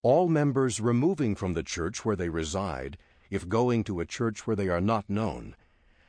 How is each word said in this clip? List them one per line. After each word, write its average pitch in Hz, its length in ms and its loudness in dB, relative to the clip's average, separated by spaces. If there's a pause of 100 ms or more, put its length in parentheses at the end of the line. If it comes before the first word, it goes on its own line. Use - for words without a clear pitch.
All 160 260 6
members 135 520 2
removing 120 540 2
from 90 200 -2
the 80 80 -2
church - 420 -6
where 107 120 2
they 85 120 -2
reside, 78 720 -4 (320)
if 92 180 -6
going 117 360 2
to 92 160 -4
a 85 60 -4
church - 400 -4
where 113 100 0
they 98 120 -2
are 87 140 2
not 107 260 0
known, 71 480 -4 (520)